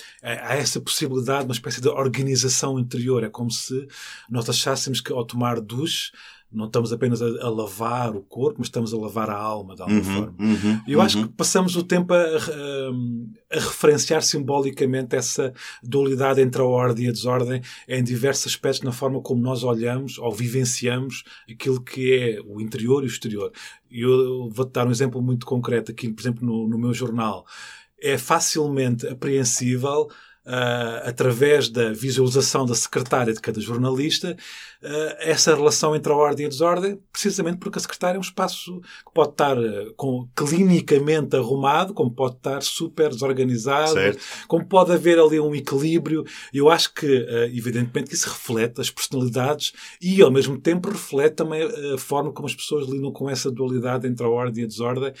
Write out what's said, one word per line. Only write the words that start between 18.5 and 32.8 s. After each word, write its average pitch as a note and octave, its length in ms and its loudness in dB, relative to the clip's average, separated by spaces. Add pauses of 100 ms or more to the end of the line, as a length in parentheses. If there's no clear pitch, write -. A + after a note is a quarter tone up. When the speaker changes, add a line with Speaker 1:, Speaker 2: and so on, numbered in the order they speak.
Speaker 1:
na C3 120 -4
forma B2+ 280 -2
como A#2+ 200 0
nós B2 220 -2
olhamos B2 560 -2
ou A#2+ 120 -4
vivenciamos B2 920 -2 (280)
aquilo B2+ 300 -2
que B2+ 320 0
é A#2+ 320 2
o G#2 160 -10
interior A2+ 420 2
e C3 40 0
o - 20 -2
exterior. G2+ 420 -6 (400)
E A#2 100 -8
eu, B2 80 2
eu B2+ 400 2
vou-te B2 220 -4
dar B2 160 0
um B2+ 40 2
exemplo B2+ 300 0
muito B2 240 0
concreto A#2+ 460 -2
aqui, A2+ 200 -8
por A2 100 -10
exemplo, B2 240 -4
no, A2+ 220 -2
no A#2 100 0
meu A#2+ 160 0
jornal. A2+ 520 -4 (560)
É C#3 160 0
facilmente C3+ 880 0
apreensível, C3+ 1000 0 (380)
ah, A#2+ 600 -2
através C3 600 4
da A2+ 240 0
visualização B2+ 720 2
da A#2+ 100 2
secretária B2 580 0